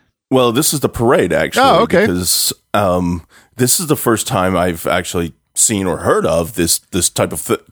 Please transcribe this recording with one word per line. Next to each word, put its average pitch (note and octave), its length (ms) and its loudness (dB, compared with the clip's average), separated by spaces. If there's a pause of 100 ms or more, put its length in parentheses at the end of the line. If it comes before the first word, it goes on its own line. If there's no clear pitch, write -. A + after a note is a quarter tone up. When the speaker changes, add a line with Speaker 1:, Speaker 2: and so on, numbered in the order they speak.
(300)
Speaker 1:
Well, B2+ 220 4
this C#3+ 200 0
is C#3+ 80 -6
the C3 80 0
parade, A#2 440 2
actually. D#2 360 0
Speaker 2:
Oh, F#3 140 4
okay. F#3 240 2
Speaker 1:
Because, F2+ 460 -2 (200)
um, F2+ 540 0 (300)
this B2 220 2
is F3 80 -4
the D3 100 2
first A2+ 300 0
time F#2 300 0
I've F2 300 -2
actually E2+ 480 -4 (200)
seen G2 320 0
or D2+ 120 -2
heard D3+ 280 0
of E2 280 0
this, E2+ 240 0
this - 300 -4
type F#2 240 -2
of - 140 -10
th-, - 140 -2 (120)